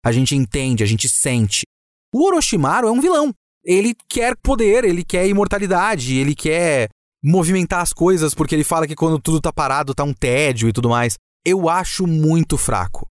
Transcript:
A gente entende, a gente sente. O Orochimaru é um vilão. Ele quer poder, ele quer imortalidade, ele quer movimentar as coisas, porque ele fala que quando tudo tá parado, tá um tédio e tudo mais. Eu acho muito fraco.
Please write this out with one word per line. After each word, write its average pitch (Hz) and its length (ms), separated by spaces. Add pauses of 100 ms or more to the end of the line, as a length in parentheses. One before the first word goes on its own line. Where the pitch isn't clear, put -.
A 120 80
gente 131 240
entende, 131 480
a - 20
gente 107 220
sente. 117 540 (520)
O 302 120
Orochimaru 226 600
é 226 40
um 247 80
vilão. 294 320 (320)
Ele 202 300 (140)
quer 247 280
poder, 233 480
ele 175 180
quer 180 260
imortalidade, 196 880
ele 139 180
quer 156 540 (360)
movimentar 175 560
as 165 120
coisas, 165 420
porque 160 200
ele 151 100
fala 160 220
que 151 80
quando 160 240
tudo 160 220
tá 160 120
parado, 139 420
tá 147 100
um 143 100
tédio 123 540
e 110 40
tudo 120 180
mais. 120 260 (280)
Eu 180 240
acho 180 380
muito 160 500
fraco. - 500 (120)